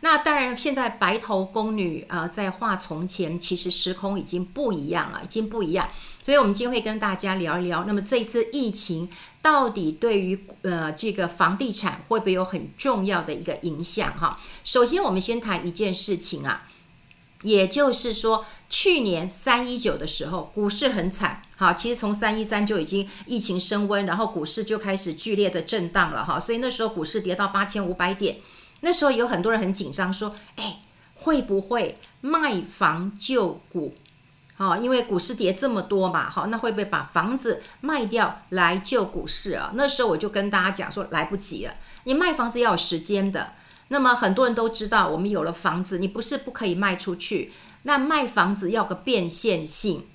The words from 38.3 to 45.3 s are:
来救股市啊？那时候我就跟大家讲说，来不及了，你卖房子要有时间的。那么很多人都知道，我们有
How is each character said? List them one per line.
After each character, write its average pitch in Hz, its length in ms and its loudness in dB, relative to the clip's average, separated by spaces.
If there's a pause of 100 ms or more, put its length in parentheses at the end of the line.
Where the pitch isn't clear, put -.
来 185 280 2
救 208 260 0
股 - 220 -6
市 - 280 -2
啊？ 76 200 -4
那 277 140 2
时 277 120 0
候 233 80 4
我 165 80 4
就 202 120 -2
跟 202 200 0
大 196 140 2
家 190 80 2
讲 - 220 -6
说， 190 180 -6
来 156 140 0
不 196 120 -6
及 - 300 -4
了， - 80 -10 (300)
你 254 100 2
卖 339 180 2
房 247 160 -2
子 240 120 -2
要 233 100 6
有 180 60 4
时 165 240 0
间 196 320 0
的。 - 220 -6 (340)
那 277 100 0
么 254 160 6
很 220 180 2
多 254 140 6
人 240 80 2
都 226 140 2
知 214 180 -4
道， 202 220 4
我 156 80 0
们 185 120 0
有 190 140 0